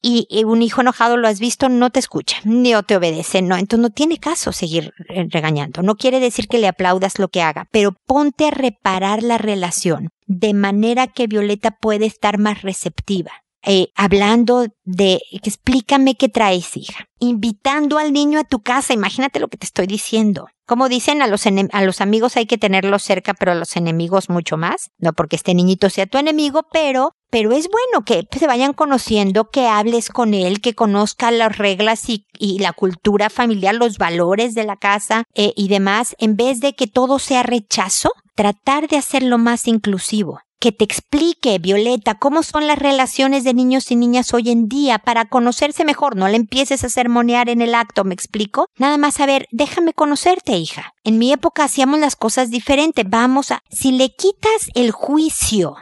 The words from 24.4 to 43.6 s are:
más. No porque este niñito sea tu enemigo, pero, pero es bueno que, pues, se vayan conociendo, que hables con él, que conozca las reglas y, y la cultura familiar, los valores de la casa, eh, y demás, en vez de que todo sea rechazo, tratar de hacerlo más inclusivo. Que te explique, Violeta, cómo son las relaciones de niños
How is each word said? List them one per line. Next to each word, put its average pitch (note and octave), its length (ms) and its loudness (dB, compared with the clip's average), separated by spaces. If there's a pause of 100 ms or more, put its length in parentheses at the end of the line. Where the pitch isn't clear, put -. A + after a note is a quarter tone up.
más. E3+ 400 -6
No D#3+ 160 0
porque E3 220 -2
este - 180 0
niñito F#3 340 4
sea G3 180 -2
tu C4 120 -2
enemigo, D4+ 540 0
pero, C#4+ 400 0 (180)
pero A3 220 2
es D#4 180 0
bueno A4+ 340 0
que, F#3 260 0
pues, C4+ 100 -6
se D#4+ 60 2
vayan C4+ 280 0
conociendo, A3 720 0
que B3+ 180 0
hables A3 440 0
con A3 240 0
él, F#3+ 260 -2
que A3+ 140 -2
conozca G#3+ 560 0
las A3+ 260 0
reglas G#3+ 540 0
y, G#3 160 -6 (120)
y G3 200 -2
la F#3 160 0
cultura G3+ 560 0
familiar, G#3+ 440 0
los A#3 220 0
valores F#3 580 0
de A3 100 -2
la G#3 120 -6
casa, G#3+ 480 0 (100)
eh, G#3 220 0
y G3 120 -2
demás, G3 500 0
en G#3+ 180 2
vez A#3+ 240 -2
de C#4 140 -2
que B3+ 120 -2
todo B3+ 320 0
sea B3+ 240 0
rechazo, A#3 680 -2 (240)
tratar C4+ 540 0
de D#4 80 0
hacerlo C4 420 0
más A#3 280 0
inclusivo. G#3 760 -2 (200)
Que A#3 120 2
te A3 120 0
explique, C#4+ 760 -2
Violeta, G#3 560 0
cómo C#4+ 280 0
son D4+ 240 -4
las D4 120 0
relaciones C4+ 680 0
de C4 80 2
niños B3+ 380 2